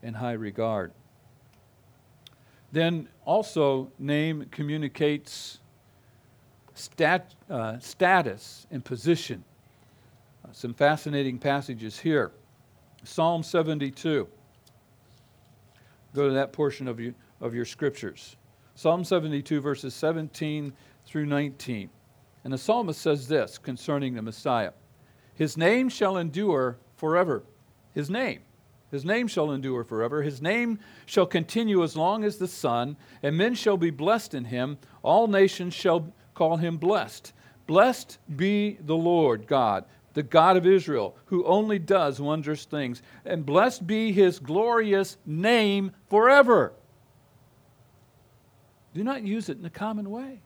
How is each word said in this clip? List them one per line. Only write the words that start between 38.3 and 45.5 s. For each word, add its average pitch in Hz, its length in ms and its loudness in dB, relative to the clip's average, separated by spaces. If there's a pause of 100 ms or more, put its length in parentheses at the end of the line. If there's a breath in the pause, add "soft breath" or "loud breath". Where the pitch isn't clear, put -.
be 202 440 0
the 156 160 -2
Lord 160 500 2
God, 110 400 2 (280 soft breath)
the 151 100 -2
God 165 320 6
of 175 100 2
Israel, 156 600 2
who 180 200 0
only 208 340 2
does 151 420 2
wondrous 151 440 -4
things. 131 360 -6 (240 loud breath)
And 160 200 -4
blessed 190 400 2
be 220 280 0
his 180 260 6
glorious 196 840 0
name 202 680 2 (180)